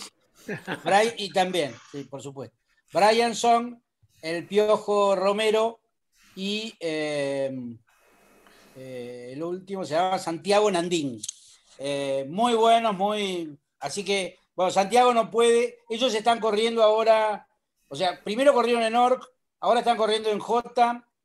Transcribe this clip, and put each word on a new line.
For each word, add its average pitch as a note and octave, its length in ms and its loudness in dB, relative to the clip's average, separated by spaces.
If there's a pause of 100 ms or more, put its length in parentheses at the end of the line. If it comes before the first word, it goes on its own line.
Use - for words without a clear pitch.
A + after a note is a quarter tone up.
(460)
Bri-, F#3 380 -10
Bri-, G#3 340 2
y G3+ 140 -8
también, F3+ 420 -2 (180)
sí, C#3+ 120 -12
por C3+ 180 -16
supuesto, C3 360 -16 (340)
Brian A3+ 440 4
Song, A#3 420 2 (440)
el E3 260 -6
Piojo G3+ 680 2
Romero A3 640 0 (560)
y... G#3 440 -6
Eh, C#3+ 760 -4 (1200)
eh, B2 580 -14
el D3+ 100 -8
último F#3 420 -8
se C3+ 80 -6
llama F#3 260 0
Santiago G3 520 2
Nandín. E3 500 -2 (560)
Eh, C#3 500 -4
muy A3+ 280 0
buenos, A3+ 420 4
muy, F#3+ 600 -4 (220)
así C#3+ 240 -8
que, F#3+ 360 -4 (160)
bueno, F3 160 0
Santiago A3 420 4
no A3+ 160 0
puede, A#3 500 2 (100)
ellos A3+ 260 -2
están A3+ 240 0
corriendo A3 440 0
ahora, A3 640 2 (400)
o C#3 80 -14
sea, F3 280 -4
primero B3+ 300 4
corrieron A#3 300 2
en A3 120 -2
Orc, B3 280 2 (360)
ahora G#3+ 200 2
están A#3 180 0
corriendo G#3+ 320 0
en G#3 100 -2
J, A#3+ 640 0 (220)